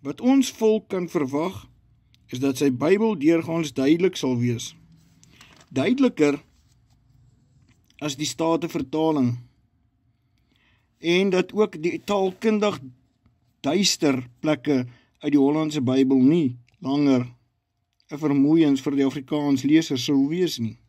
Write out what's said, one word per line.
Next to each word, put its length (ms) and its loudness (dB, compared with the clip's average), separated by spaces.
"Wat 200 -10
ons 300 2
volk 380 0
kan 200 -6
verwag, 600 -4
is 120 -12
dat 180 -2
sy 140 2
Bybel 480 0
deurgaans 540 0
duidelik 420 2
sal 220 -2
wees. 380 -4
Duideliker 760 0
as 160 -8
die 100 -6
Statenvertaling, 1120 -2
en 300 0
dat 240 -2
ook 280 -2
die 220 -4
taalkundig 760 -2
duister 680 -2
plekke 480 -2
uit 120 -4
die 80 4
Hollandse 420 0
Bybel 400 2
nie 360 2
langer 560 0
'n 60 -10
vermoeiens 640 4
vir 140 -4
die 100 2
Afrikaans 580 -2
leser 340 2
sou 300 0
wees 300 -2
nie." 200 -6